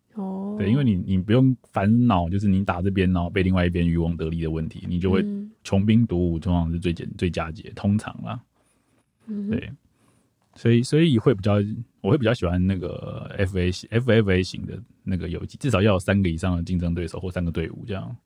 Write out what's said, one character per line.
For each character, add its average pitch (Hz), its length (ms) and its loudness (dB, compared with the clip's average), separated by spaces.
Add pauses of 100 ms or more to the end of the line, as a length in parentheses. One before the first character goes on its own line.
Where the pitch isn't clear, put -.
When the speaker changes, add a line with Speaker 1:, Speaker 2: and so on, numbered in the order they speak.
(220)
Speaker 1:
哦。 196 380 -8
Speaker 2:
对， 101 100 0
因 120 80 4
为 143 60 2
你， 110 120 4
你 92 220 0
不 95 140 0
用 131 240 4 (160)
烦 113 360 4
恼， 87 200 2
就 95 100 -2
是 104 100 0
你 98 180 2
打 90 160 -2
这 98 80 0
边， 92 240 2
然 87 100 0
后 87 60 -4
被 95 140 0
另 92 100 2
外 90 120 2
一 90 40 2
边 87 180 0
渔 85 100 2
翁 85 200 0
得 82 120 -4
利 82 120 -4
的 80 80 -2
问 80 180 -4
题， - 220 -14
你 87 100 -2
就 92 100 0
会 208 120 4
Speaker 1:
嗯。 208 280 -6 (140)
Speaker 2:
穷 98 220 0
兵 110 220 4
黩 90 80 -2
武， 87 240 0
通 87 140 -2
常 82 180 0
是 85 80 -2
最 87 120 -2
简-， - 160 -6 (100)
最 92 120 0
佳 80 220 -6
解， - 240 -14
通 101 220 0
常 - 160 -6 (100)
啦。 117 160 -8 (880)
Speaker 1:
嗯 208 200 -8
哼。 208 40 -4
Speaker 2:
对。 - 180 -6 (840)
所 - 160 2
以， 117 120 4
所 147 160 2
以 160 180 4
会 127 160 4
比 98 80 -6
较， 101 120 2 (480)
我 196 100 2
会 160 60 4
比 123 80 0
较 113 80 4
喜 104 120 -4
欢 90 200 2
那 95 100 2
个 - 640 -10
F 95 200 0
A 90 140 2
型 - 200 -8
，F 117 200 2
F 107 180 4
A 92 140 4
型 - 220 -10
的 - 120 -10 (260)
那 98 120 -4
个 85 140 -4
游 85 160 -6
戏， - 120 -14
至 143 120 -4
少 95 120 2
要 107 120 4
有 92 60 2
三 98 220 2
个 95 60 2
以 82 80 -2
上 87 220 -2
的 85 60 -2
竞 90 140 -2
争 85 160 0
对 85 140 -4
手 - 100 -10
或 92 140 -8
三 90 140 -4
个 85 40 -2
队 82 200 -4
伍 - 180 -14
这 104 60 -6
样。 110 200 -10 (120)